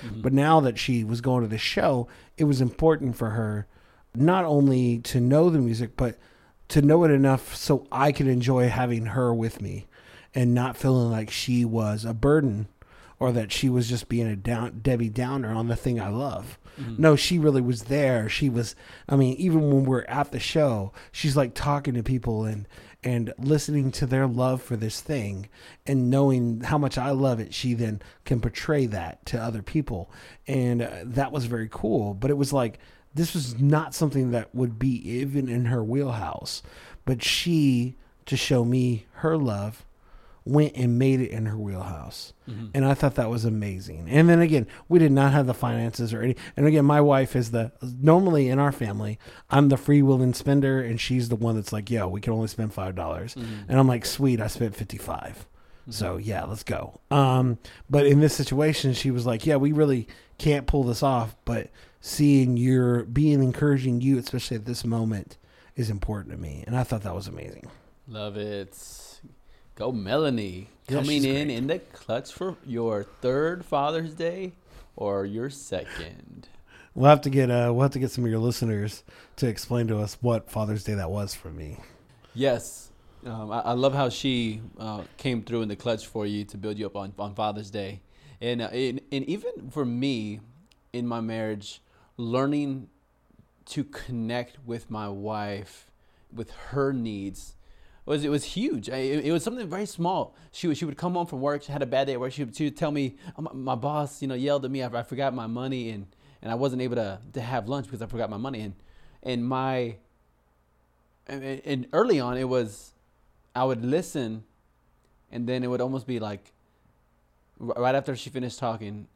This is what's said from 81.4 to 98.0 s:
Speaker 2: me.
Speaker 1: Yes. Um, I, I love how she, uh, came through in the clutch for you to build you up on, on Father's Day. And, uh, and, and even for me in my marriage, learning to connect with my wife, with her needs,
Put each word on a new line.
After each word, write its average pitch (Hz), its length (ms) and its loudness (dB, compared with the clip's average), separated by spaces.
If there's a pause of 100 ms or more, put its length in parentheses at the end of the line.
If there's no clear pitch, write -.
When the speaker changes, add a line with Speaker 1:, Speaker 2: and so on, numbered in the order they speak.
Speaker 2:
me. 78 300 -14 (560)
Speaker 1:
Yes. 123 560 -2 (340)
Um, 110 260 -10
I, 113 100 -4
I 117 120 -2
love 131 220 2
how 139 160 0
she, 117 500 -4 (180)
uh, 107 260 -10 (120)
came 123 260 -4
through 113 200 -4
in 110 60 -4
the 101 80 -8
clutch 113 300 -4
for 104 200 -6
you 104 180 -4
to 104 140 -14
build 104 180 -8
you 107 80 -6
up 95 100 -8
on, 98 240 -10
on 101 160 -8
Father's 104 360 -6
Day. 101 320 -10 (400)
And, 120 180 -4
uh, 113 60 -4
and, 127 340 -4 (100)
and 139 140 -6
even 427 460 -8
for 139 160 -4
me 120 540 -4 (520)
in 120 140 -6
my 117 160 -6
marriage, 110 580 -8 (380)
learning 135 680 -4 (840)
to 147 140 -4
connect 120 800 -8
with 117 240 -8
my 107 180 -8
wife, 101 800 -8 (400)
with 113 200 -12
her 139 420 -4
needs, 104 640 -6 (500)